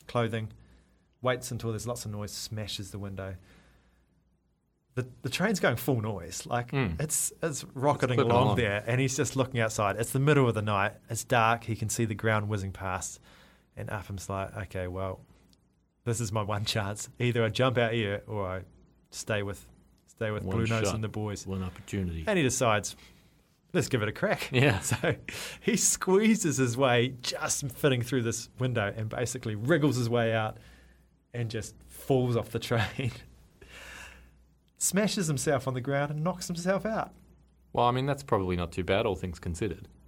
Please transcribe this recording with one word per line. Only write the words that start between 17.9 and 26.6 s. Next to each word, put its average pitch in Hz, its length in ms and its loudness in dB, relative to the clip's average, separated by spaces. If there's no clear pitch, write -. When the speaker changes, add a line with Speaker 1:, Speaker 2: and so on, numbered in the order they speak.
Speaker 1:
here 104 340 0
or 101 220 -4
I 92 140 -6
stay 104 340 -2
with, 98 200 -8
stay 110 240 -4
with 107 100 -4
Speaker 2:
One 92 140 0
Speaker 1:
Blue 113 100 4
Nose 110 200 2
Speaker 2:
shot, 95 100 2
Speaker 1:
and 110 80 -2
the 107 40 -4
boys." 107 380 -6
Speaker 2:
one 95 160 -4
opportunity. 87 640 -4
Speaker 1:
And 208 100 2
he 170 60 4
decides, 113 540 2
"Let's 170 160 0
give 113 140 0
it 104 60 2
a 107 40 -2
crack." - 380 -2
Speaker 2:
Yeah. 123 300 4
Speaker 1:
<laughs> - 20 -6
So - 320 0
he 220 160 2
squeezes 190 800 4
his 123 200 2